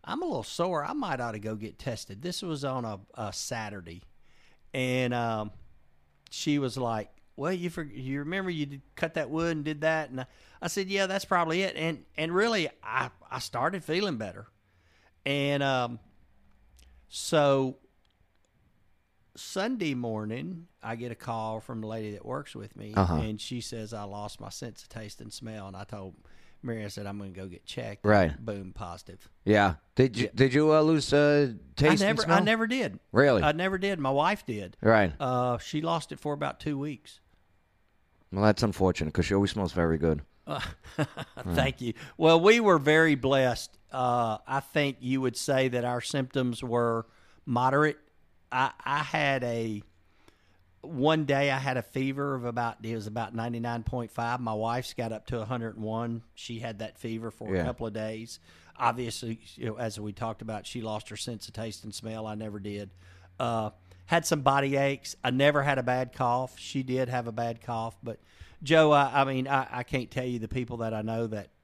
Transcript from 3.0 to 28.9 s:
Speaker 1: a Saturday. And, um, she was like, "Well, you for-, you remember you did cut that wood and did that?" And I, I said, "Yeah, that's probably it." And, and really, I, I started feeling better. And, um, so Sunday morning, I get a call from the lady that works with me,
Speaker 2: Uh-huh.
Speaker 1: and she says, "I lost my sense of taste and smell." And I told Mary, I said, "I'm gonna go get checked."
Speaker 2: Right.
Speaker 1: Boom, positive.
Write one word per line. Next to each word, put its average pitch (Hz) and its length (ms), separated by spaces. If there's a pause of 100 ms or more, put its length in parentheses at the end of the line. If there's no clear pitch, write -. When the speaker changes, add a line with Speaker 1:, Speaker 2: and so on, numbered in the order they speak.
Speaker 1:
a 104 180
Saturday. 101 720 (720)
And, 127 400
um, 113 380 (800)
she 147 300
was 131 180
like, 113 320 (260)
"Well, 147 160
you 175 180
for-, 165 140
you 135 360
remember 180 320
you 151 160
did 139 140 (140)
cut 160 200
that 143 140
wood 165 280
and 143 80
did 151 160
that?" 156 280
And 131 120
I, 123 40 (360)
I 170 60
said, 190 200
"Yeah, 196 200
that's 190 180
probably 170 380
it." 190 120
And, 160 300 (100)
and 160 180
really, 202 360 (120)
I, 123 280 (200)
I 127 100
started 156 440
feeling 175 340
better. 101 300 (800)
And, 139 360
um, 123 380 (1080)
so 139 680 (1600)
Sunday 196 560
morning, 123 760 (140)
I 113 140
get 117 160
a 113 40
call 110 440
from 113 220
the 107 60
lady 107 240
that 104 140
works 139 300
with 104 200
me, 104 200
Speaker 2:
Uh-huh. 90 200
Speaker 1:
and 107 240
she 123 220
says, 110 320
"I 104 100
lost 104 380
my 104 80
sense - 320
of - 80
taste 110 320
and 113 100
smell." 110 360
And 95 100
I 98 60
told 98 320 (480)
Mary, 113 220
I - 20
said, 101 180
"I'm 101 120
gonna 98 140
go 95 160
get - 180
checked." 107 400
Speaker 2:
Right. 98 280 (100)
Speaker 1:
Boom, 98 300
positive. 90 540 (160)